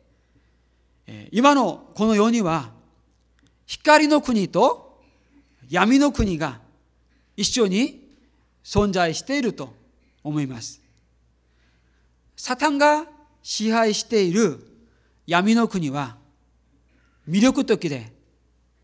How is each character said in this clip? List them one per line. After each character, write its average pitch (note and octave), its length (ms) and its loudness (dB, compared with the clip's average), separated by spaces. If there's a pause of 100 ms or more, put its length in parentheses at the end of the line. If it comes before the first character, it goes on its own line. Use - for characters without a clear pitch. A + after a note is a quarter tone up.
(1080)
え G#2+ 180 -18
ー、 - 60 -20
今 C4 220 4
の A#3 400 -2
こ G#3 120 -2
の A3 100 2
世 G#3+ 140 2
に A#3 120 0
は、 D#3 300 -4 (960)
光 D4+ 420 4
の D4 140 4
国 A3 260 -2
と - 540 -2 (680)
闇 G3+ 300 4
の C#4+ 120 2
国 G3 260 -2
が C#3 240 -8 (720)
一 G3+ 100 -4
緒 A#3 220 0
に G#3 400 -4 (560)
存 G#3 280 -2
在 F3 220 0
し - 80 -10
て C#4 160 -4
い C#4+ 40 -2
る A3 120 -2
と B2+ 200 -14 (500)
思 D3+ 160 -6
い C#3+ 80 -4
ま A#2+ 140 -12
す。 - 200 -18 (1600)
サ - 180 -8
タ C#4+ 140 -2
ン C#4+ 80 -2
が D4 280 2 (360)
支 A3 300 -6
配 A3+ 220 2
し - 100 -6
て G#3+ 200 0
い F3 100 0
る F#3 260 0 (680)
闇 F3+ 260 2
の A#3 140 2
国 E3 220 -4
は C3 280 -8 (1120)
魅 F3+ 140 0
力 C4 240 2
的 F#3+ 240 -2
で、 A#2 240 -12 (720)